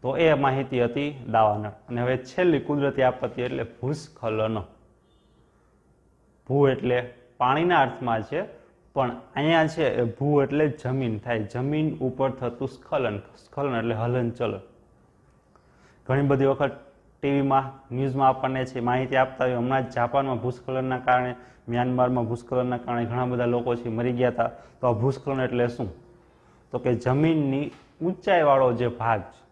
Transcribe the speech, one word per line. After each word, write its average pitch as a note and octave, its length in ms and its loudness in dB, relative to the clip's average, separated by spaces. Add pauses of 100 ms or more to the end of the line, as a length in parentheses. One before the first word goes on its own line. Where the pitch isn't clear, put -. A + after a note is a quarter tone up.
તો B2+ 140 -4
એ E3 180 4
માહિતી C3+ 480 0
હતી C#3 260 -2 (240)
દાવાનળ. G#2+ 400 2 (120)
અને A#2+ 160 -6
હવે B2+ 220 0
છેલ્લી E3+ 380 2
કુદરતી C#3 420 0
આપત્તિ B2+ 380 0
એટલે B2+ 300 -4
ભૂસ્ખલન. A2+ 840 -4 (1900)
ભૂ C#3 180 4
એટલે B2+ 300 2 (400)
પાણીના D3+ 440 4
અર્થમાં A#2+ 420 0
છે, C#3+ 160 -6 (560)
પણ B2+ 160 0 (220)
અહીંયા D#3 340 2
છે D#3 180 -2 (100)
એ A#2+ 80 2 (140)
ભૂ D3 240 2
એટલે C#3+ 320 2
જમીન B2+ 460 -4
થાય, A2 280 -4
જમીન D3 400 -2 (120)
ઉપર C3 320 -2
થતું B2+ 360 -6
સ્ખલન, B2 500 -4 (180)
સ્ખલન C#3 400 -6
એટલે A#2 200 -2
હલનચલન. A#2+ 600 -2 (1500)
ઘણી C#3 220 2
બધી C3+ 200 4
વખત C3+ 240 0 (400)
ટી C#3 180 -2
વીમાં, C#3 340 2 (240)
ન્યૂઝમાં C3 400 0
આપણને C3 360 -2
છે C3 160 -8
માહિતી B2+ 360 0
આપતા C3 280 0
હોય, B2 140 0
હમણાં C3 260 0
જ - 100 -12
જાપાનમાં B2+ 440 0
ભૂસ્ખલનના B2+ 600 -4
કારણે, B2+ 360 0 (300)
મ્યાનમારમાં B2 600 0
ભૂસ્ખલનના B2 540 -4
કારણે A#2+ 260 -4
ઘણા B2 220 -2
બધા A#2+ 200 0
લોકો A#2+ 280 0
છે A#2+ 140 -6
મરી A#2+ 240 -2
ગયા B2 180 2
હતા. A#2+ 180 -2 (260)
તો - 120 -2
આ A#2+ 60 4
ભૂસ્ખલન C3 460 -2
એટલે A#2+ 300 0
શું? A#2 200 -8 (840)
તો A#2+ 60 -4
કે B2 160 0
જમીનની C#3+ 720 0 (340)
ઊંચાઈવાળો D#3 720 4
જે A#2+ 180 0
ભાગ A2+ 300 0
છે - 180 -18 (120)